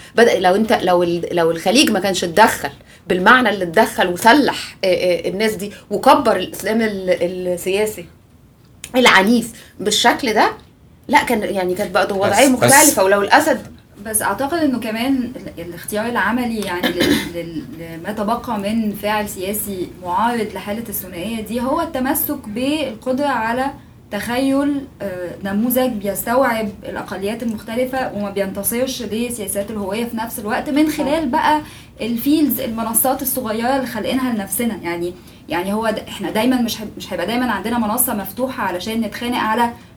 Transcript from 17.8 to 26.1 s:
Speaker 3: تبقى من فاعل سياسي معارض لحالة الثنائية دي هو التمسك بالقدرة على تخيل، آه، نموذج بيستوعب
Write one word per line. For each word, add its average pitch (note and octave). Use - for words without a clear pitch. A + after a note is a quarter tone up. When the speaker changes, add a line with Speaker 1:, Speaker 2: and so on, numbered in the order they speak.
Speaker 3:
تبقى A3
من G#3
فاعل G#3
سياسي G3
معارض G#3+
لحالة G#3
الثنائية G3
دي A#3
هو C#4+
التمسك C#4
بالقدرة C4
على A#3+
تخيل، C4+
آه، F3+
نموذج B3
بيستوعب A3